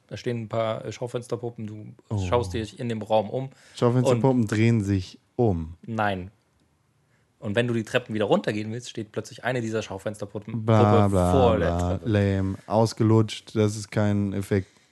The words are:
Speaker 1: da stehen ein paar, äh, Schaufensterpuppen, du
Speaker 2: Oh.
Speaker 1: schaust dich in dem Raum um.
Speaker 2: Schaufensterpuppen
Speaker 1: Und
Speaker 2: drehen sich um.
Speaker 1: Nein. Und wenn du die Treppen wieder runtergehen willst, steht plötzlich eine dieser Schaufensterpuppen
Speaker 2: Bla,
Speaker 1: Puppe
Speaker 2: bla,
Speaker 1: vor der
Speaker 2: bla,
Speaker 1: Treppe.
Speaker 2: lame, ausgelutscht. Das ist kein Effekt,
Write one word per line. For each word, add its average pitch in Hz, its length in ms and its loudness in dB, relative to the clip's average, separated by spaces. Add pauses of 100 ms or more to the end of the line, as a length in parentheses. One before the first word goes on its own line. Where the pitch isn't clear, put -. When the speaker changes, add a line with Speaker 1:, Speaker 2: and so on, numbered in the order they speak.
Speaker 1:
da - 100 -14
stehen 120 260 -6
ein 104 60 -12
paar, 113 360 -4
äh, 110 60 -8
Schaufensterpuppen, 117 760 -8
du 107 200 -14 (220)
Speaker 2:
Oh. 101 180 -2
Speaker 1:
schaust 101 260 0
dich 110 260 -8
in 123 100 -6
dem 110 120 -4
Raum 104 280 2
um. 131 200 -6 (260)
Speaker 2:
Schaufensterpuppen 123 680 4
Speaker 1:
Und 104 100 0
Speaker 2:
drehen 110 320 4
sich 98 360 -2 (160)
um. 85 400 0 (100)
Speaker 1:
Nein. 104 440 -4 (1080)
Und 101 160 -6
wenn 120 120 2
du 120 60 -2
die 117 100 -2
Treppen - 320 -10
wieder 107 100 0
runtergehen 110 460 -2
willst, 120 180 -12
steht 110 220 -12
plötzlich - 320 -10
eine 127 180 -2
dieser 110 200 -4
Schaufensterpuppen 107 840 -10
Speaker 2:
Bla, 113 120 6 (240)
Speaker 1:
Puppe 101 80 4
Speaker 2:
bla, 90 220 4
Speaker 1:
vor 113 260 4
der 85 180 0
Speaker 2:
bla, 87 220 0
Speaker 1:
Treppe. 113 120 -6
Speaker 2:
lame, 98 480 0 (100)
ausgelutscht. 110 880 2
Das 107 200 2
ist 104 160 -12
kein 101 420 0
Effekt, 98 340 -2 (240)